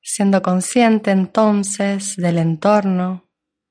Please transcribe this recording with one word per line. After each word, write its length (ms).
Siendo 380
consciente 680
entonces 1080
del 200
entorno, 920